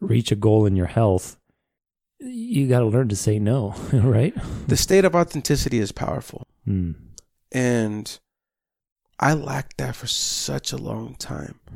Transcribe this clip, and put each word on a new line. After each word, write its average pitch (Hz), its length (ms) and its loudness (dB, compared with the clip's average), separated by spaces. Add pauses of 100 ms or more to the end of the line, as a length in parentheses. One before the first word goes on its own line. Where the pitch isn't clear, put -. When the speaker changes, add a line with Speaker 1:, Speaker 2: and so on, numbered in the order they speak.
Speaker 1:
reach 117 320 0
a 104 40 2
goal 107 280 4
in 98 120 2
your 90 100 0
health, 98 500 2 (840)
you 233 500 -2
gotta 123 180 4
learn 117 240 2
to 101 60 -2
say 107 220 0
no, 104 440 0
<laughs> - 100 -4
right? 123 400 4 (360)
Speaker 2:
The - 100 2
state 190 260 4
of 175 100 2
authenticity 147 640 0
is 101 140 -2
powerful. - 540 -8 (180)
Speaker 1:
Hmm. 92 280 0 (600)
Speaker 2:
And 117 680 -2 (1000)
I 147 140 2
lacked 139 440 -8
that 127 180 -6
for - 100 -12
such - 680 -6
a - 60 -8
long 110 380 -10
time. - 440 -12 (160)